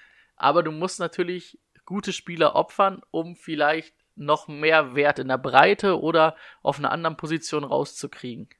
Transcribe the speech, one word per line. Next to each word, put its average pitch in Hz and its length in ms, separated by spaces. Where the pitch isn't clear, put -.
Aber 160 280
du 156 80
musst 160 280
natürlich 180 600
gute 196 280
Spieler 165 420
opfern, 190 460
um 165 240
vielleicht 156 580
noch 147 320
mehr 151 480
Wert 143 240
in 143 100
der 131 80
Breite 147 600
oder 160 360
auf 143 160
einer 147 140
anderen 165 260
Position 156 460
rauszukriegen. 139 840